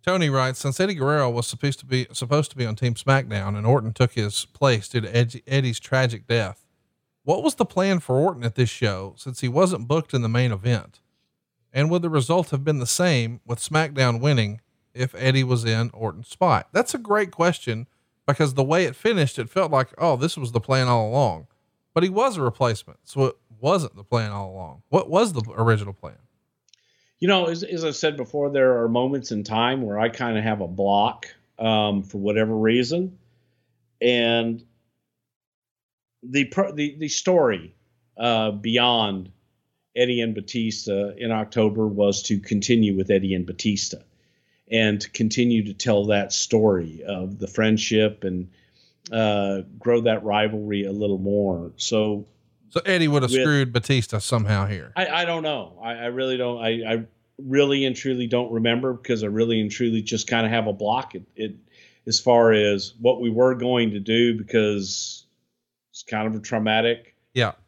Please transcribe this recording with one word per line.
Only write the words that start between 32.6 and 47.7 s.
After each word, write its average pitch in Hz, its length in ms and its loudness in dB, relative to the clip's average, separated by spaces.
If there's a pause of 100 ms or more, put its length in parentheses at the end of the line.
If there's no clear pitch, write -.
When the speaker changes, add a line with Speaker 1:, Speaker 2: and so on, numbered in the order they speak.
Speaker 2:
And 117 640 2 (1600)
the 131 240 0
pro-, 190 260 0
the, 147 260 -4
the 156 100 -6
story, 123 680 2 (420)
uh, 110 360 0
beyond 110 760 0 (640)
Eddie 123 280 0
and 113 120 -2
Batista 104 760 -4
in 117 200 -8
October 110 560 0
was 101 360 0
to 101 180 -2
continue 104 560 2
with 95 140 -2
Eddie 95 240 2
and 90 100 -4
Batista 98 540 -4 (720)
and 107 320 2
to - 80 -12
continue 117 540 0
to 104 100 -8
tell 101 320 0
that 101 260 0
story 90 760 0
of 95 320 -8
the 98 100 -8
friendship 107 760 0